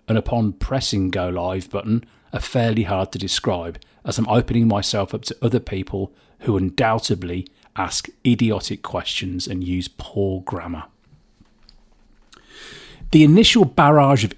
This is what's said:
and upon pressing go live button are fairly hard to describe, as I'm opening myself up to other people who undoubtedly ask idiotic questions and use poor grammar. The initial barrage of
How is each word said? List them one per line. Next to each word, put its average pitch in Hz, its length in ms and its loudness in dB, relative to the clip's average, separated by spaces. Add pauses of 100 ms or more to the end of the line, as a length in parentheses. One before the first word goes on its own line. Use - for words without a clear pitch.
and 113 120 2
upon 110 340 0
pressing 104 560 -2
go 90 220 -2
live 90 400 -6
button 107 340 -2 (260)
are 113 100 -6
fairly 113 420 0
hard 95 300 -2
to - 60 -8
describe, 87 600 -4 (260)
as - 140 -4
I'm 113 100 -2
opening 117 400 2
myself 101 460 -2
up 107 100 -10
to - 160 -8
other 117 200 0
people 95 520 -8 (280)
who 104 180 0
undoubtedly 92 880 -2 (280)
ask - 360 -6 (140)
idiotic 107 580 0
questions 92 680 -6
and 92 160 -6
use 90 240 -4
poor 95 540 -4
grammar. 85 420 -10 (2250)
The 156 140 10
initial 196 400 8
barrage 143 600 4
of - 140 -4